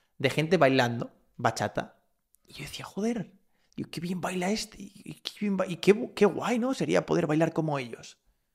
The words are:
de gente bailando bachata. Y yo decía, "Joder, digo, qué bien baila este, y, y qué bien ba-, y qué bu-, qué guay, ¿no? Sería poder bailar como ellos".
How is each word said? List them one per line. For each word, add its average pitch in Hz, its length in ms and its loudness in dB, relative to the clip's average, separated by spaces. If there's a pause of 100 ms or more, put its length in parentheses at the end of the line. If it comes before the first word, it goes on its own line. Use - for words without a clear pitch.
(180)
de 131 120 0
gente 160 280 2
bailando 127 540 4 (240)
bachata. - 600 -2 (500)
Y - 60 -20
yo - 80 -14
decía, - 220 -14
"Joder, 220 480 -6 (440)
digo, - 160 -8
qué - 80 -8
bien 175 200 -6
baila 180 300 -2
este, - 320 -6
y, 196 100 -18 (120)
y 156 160 -14
qué - 200 -12
bien 202 160 -2
ba-, 190 100 -2
y 180 100 -6
qué 190 180 6
bu-, 240 200 -6
qué 202 100 4
guay, 202 340 2
¿no? 254 160 0
Sería 165 320 2
poder 165 200 2
bailar 160 260 2
como 156 260 -2
ellos". - 400 -12 (360)